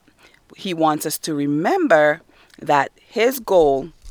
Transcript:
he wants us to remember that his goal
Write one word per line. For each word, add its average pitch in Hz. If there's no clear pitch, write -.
he 190
wants 156
us 151
to 160
remember 156
that 143
his 247
goal 160